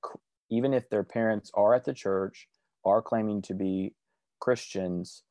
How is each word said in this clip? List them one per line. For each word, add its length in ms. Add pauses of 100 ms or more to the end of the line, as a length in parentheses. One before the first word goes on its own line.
c-, 140 (320)
even 240
if 140
their 160
parents 500
are 200
at 100
the 100
church, 540 (360)
are 160
claiming 420
to 120
be 400 (460)
Christians, 920